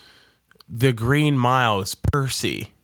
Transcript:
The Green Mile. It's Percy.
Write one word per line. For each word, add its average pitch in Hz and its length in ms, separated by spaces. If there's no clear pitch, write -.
The 127 240
Green 143 440
Mile. 120 440
It's - 160
Percy. 123 760